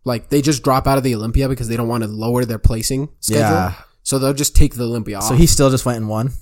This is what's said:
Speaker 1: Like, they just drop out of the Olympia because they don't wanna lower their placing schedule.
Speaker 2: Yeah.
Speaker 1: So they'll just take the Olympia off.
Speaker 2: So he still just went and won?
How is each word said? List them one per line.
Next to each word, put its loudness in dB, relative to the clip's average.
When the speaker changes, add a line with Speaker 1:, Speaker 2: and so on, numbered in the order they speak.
Speaker 1:
Like, -6
they 2
just -2
drop 2
out 2
of -4
the 0
Olympia -2
because -4
they -4
don't -2
wanna -2
lower -2
their -6
placing -2
schedule. -2
Speaker 2:
Yeah. 0
Speaker 1:
So -2
they'll 0
just 0
take 6
the -4
Olympia -6
off. -6
Speaker 2:
So 0
he 6
still 4
just 0
went -2
and -4
won? -2